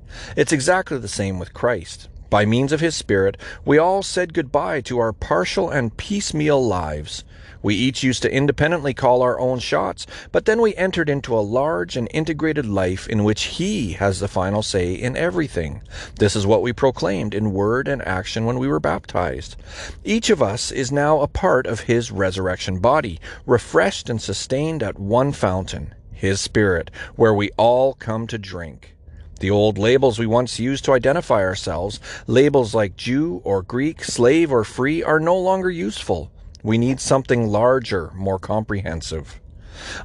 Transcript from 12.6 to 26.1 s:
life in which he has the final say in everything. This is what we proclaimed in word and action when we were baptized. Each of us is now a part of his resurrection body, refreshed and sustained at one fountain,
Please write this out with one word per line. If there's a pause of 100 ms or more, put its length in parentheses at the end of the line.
life
in
which
he
has
the
final
say
in
everything. (360)
This
is
what
we
proclaimed
in
word
and
action
when
we
were
baptized. (480)
Each
of
us
is
now
a
part
of
his
resurrection
body, (260)
refreshed
and
sustained
at
one
fountain, (160)